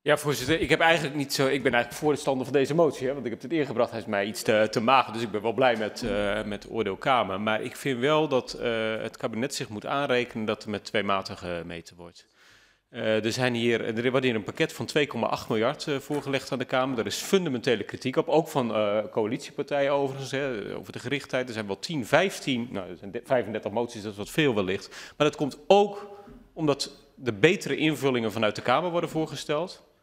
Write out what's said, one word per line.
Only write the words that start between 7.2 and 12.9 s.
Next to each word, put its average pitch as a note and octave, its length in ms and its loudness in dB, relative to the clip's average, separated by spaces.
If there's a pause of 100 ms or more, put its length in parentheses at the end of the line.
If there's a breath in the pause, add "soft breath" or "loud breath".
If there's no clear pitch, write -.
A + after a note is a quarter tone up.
Maar A2 220 0
ik B2 140 -8
vind C3 240 -4
wel D3+ 280 4
dat, B2+ 240 0
eh, A2+ 440 -2
het A2 200 -8
kabinet A#2 380 -4
zich C3 140 -8
moet G#2 180 -10
aanrekenen B2+ 600 0
dat G#2+ 160 -2
er A2 80 -10
met G2+ 140 -4
twee G#2+ 180 0
maten G2 340 0
gemeten E2+ 600 -8
wordt. E2+ 300 -20 (600 soft breath)
Eh, A2 360 0